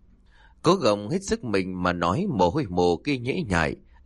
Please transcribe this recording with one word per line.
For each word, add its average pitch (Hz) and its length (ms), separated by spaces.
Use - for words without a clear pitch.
Cố 175 120
gồng 104 340
hết 185 140
sức - 200
mình 92 400
mà 90 100
nói, 87 360
mồ 92 200
hôi 135 200
mồ 87 280
kia 143 200
nhễ 135 300
nhại, 82 280